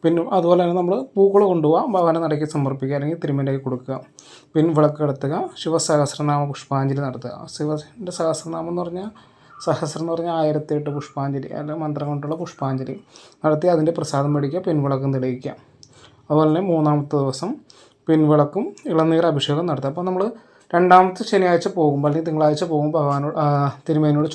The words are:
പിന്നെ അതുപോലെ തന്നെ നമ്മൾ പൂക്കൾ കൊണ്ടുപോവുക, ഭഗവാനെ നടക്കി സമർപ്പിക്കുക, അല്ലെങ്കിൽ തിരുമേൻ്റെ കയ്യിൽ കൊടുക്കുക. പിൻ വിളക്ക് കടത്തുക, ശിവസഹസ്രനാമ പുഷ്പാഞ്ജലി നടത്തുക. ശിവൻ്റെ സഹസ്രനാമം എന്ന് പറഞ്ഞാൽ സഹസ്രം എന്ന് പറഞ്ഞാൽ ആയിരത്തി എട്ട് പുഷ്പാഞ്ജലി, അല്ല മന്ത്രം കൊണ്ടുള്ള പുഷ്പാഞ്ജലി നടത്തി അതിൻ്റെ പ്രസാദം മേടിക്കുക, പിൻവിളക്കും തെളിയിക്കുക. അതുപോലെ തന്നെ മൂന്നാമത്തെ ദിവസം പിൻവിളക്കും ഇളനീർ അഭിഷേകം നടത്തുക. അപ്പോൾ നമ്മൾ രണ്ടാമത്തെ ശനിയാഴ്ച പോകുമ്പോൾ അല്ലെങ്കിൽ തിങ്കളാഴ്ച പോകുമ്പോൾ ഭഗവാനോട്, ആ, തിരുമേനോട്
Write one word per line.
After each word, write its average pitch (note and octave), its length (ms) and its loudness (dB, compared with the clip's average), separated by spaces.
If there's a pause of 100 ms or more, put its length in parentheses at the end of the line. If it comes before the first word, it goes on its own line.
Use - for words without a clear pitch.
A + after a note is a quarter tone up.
പിന്നെ E3 200 2 (160)
അതുപോലെ F3 240 4
തന്നെ F3 180 0
നമ്മൾ F3+ 160 0 (180)
പൂക്കൾ G3 280 6 (100)
കൊണ്ടുപോവുക, E3 420 2
ഭഗവാനെ E3 300 2
നടക്കി D3+ 220 -2 (100)
സമർപ്പിക്കുക, C3+ 420 -2
അല്ലെങ്കിൽ D#3 240 -4
തിരുമേൻ്റെ C#3 300 -2
കയ്യിൽ C3+ 160 -6
കൊടുക്കുക. B2+ 260 -6 (600)
പിൻ D#3 120 4 (100)
വിളക്ക് D3 280 2
കടത്തുക, C#3 320 -4 (260)
ശിവസഹസ്രനാമ D3 800 0 (100)
പുഷ്പാഞ്ജലി C3+ 540 -2
നടത്തുക. B2+ 260 -10 (220)
ശിവൻ്റെ D#3+ 640 -8
സഹസ്രനാമം E3 540 -4
എന്ന് F3 120 -4
പറഞ്ഞാൽ F3+ 240 -8 (560)
സഹസ്രം D#3 380 -2
എന്ന് E3 120 -2
പറഞ്ഞാൽ E3+ 260 -4
ആയിരത്തി D3+ 360 0
എട്ട് D3 180 -4
പുഷ്പാഞ്ജലി, C#3 540 -6 (100)
അല്ല D3+ 240 -8
മന്ത്രം D3 280 -4
കൊണ്ടുള്ള D3 300 -4
പുഷ്പാഞ്ജലി C3+ 540 -6 (480)
നടത്തി D3+ 320 2
അതിൻ്റെ D#3 240 2
പ്രസാദം C#3+ 360 0
മേടിക്കുക, C#3+ 320 -2
പിൻവിളക്കും C#3 480 0
തെളിയിക്കുക. B2+ 380 -4 (760)
അതുപോലെ D#3 240 4
തന്നെ E3 120 0 (100)
മൂന്നാമത്തെ D3 500 2
ദിവസം C3+ 280 -4 (580)
പിൻവിളക്കും D3+ 560 4 (280)
ഇളനീർ D#3+ 380 2
അഭിഷേകം D3 400 -2
നടത്തുക. C3+ 220 -4
അപ്പോൾ F3 160 -8
നമ്മൾ F#3 140 -2 (520)
രണ്ടാമത്തെ F3+ 560 6
ശനിയാഴ്ച F3+ 460 2
പോകുമ്പോൾ D3 320 2
അല്ലെങ്കിൽ D#3+ 200 0
തിങ്കളാഴ്ച D3+ 440 2
പോകുമ്പോൾ D3+ 260 0
ഭഗവാനോട്, C#3+ 460 -2
ആ, - 20 2 (400)
തിരുമേനോട് D3+ 480 2